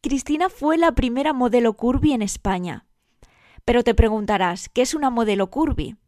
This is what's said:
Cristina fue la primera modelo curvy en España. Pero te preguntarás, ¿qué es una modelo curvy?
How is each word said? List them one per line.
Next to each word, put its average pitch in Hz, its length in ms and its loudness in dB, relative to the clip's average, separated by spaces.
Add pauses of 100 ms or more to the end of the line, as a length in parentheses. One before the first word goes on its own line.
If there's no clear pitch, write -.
Cristina 294 480 -2
fue 311 280 0
la 330 140 4
primera 262 400 0
modelo 240 460 2
curvy 269 340 2
en 247 100 -2
España. 185 640 -6 (760)
Pero 240 200 2
te 233 120 2
preguntarás, 208 720 0
¿qué - 140 -2
es 262 120 0
una 294 160 -2
modelo 214 400 0
curvy? 214 460 -2 (120)